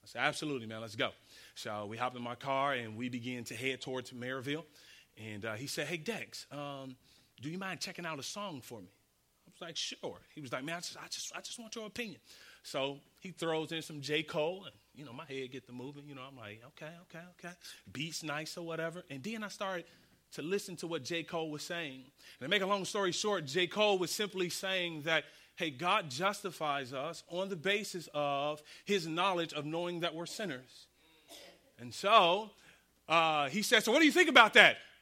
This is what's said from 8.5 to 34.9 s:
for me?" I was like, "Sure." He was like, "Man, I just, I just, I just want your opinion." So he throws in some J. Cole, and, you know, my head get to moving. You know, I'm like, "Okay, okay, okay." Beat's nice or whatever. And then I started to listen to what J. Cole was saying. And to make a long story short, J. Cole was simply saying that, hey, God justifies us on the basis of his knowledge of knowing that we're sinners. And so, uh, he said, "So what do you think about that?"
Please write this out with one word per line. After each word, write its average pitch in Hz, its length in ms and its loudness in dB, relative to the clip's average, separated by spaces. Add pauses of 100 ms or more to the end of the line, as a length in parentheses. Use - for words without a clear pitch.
for 117 180 -14
me?" 90 120 -18 (560)
I - 20 -20
was - 120 -20
like, 170 160 -10
"Sure." - 440 -8 (140)
He 156 60 -12
was 123 100 -10
like, 127 120 -4
"Man, 165 120 -6
I 175 60 -10
just, - 160 -12
I 147 100 -16
just, - 280 -10
I 180 60 -10
just - 160 -12
want 226 160 -14
your 220 140 -10
opinion." 202 340 -10 (400)
So 139 400 -4 (200)
he 170 100 -12
throws 160 400 -4
in 160 100 -4
some 147 200 -12
J. 151 200 0
Cole, 170 440 -2
and, 131 100 -16 (180)
you 131 100 -18
know, 117 100 -14
my 151 120 -12
head 131 260 -8
get 131 160 -14
to 127 40 -18
moving. 143 360 -12
You 143 80 -16
know, 131 80 -14
I'm 135 140 -16
like, 110 260 -14
"Okay, 151 300 -16 (100)
okay, 170 200 -16 (160)
okay." 175 160 -14 (360)
Beat's 156 300 -6
nice 156 340 -6
or 175 80 -10
whatever. 165 460 -6
And 135 140 -10
then 214 200 -6
I 202 40 -8
started 190 400 -6 (440)
to 151 100 -8
listen 185 340 -4
to 170 120 -8
what 160 160 -4
J. 165 200 -4
Cole 160 280 -4
was 151 120 -8
saying. 143 480 -8 (280)
And 123 60 -8
to - 20 -4
make 196 160 4
a - 20 2
long 190 200 0
story 196 260 2
short, 196 340 0
J. 165 220 2
Cole 208 320 4
was 170 120 0
simply 202 380 -2
saying 175 540 -2
that, 160 220 2 (320)
hey, 170 120 0
God 175 400 0
justifies 147 840 -2
us 147 360 -6
on 190 220 -4
the 196 60 -4
basis 190 600 -2
of 147 480 0 (200)
his 190 220 0
knowledge 170 480 0
of 147 100 -4
knowing 170 360 -4
that 165 160 -2
we're 170 100 -6
sinners. 147 640 -8 (880)
And 120 160 -12
so, 202 560 6 (580)
uh, 156 420 4
he 196 120 0
said, 214 220 6
"So 220 80 4
what 285 80 8
do 320 60 10
you 285 60 8
think 339 180 8
about 247 240 12
that?" 180 260 12 (220)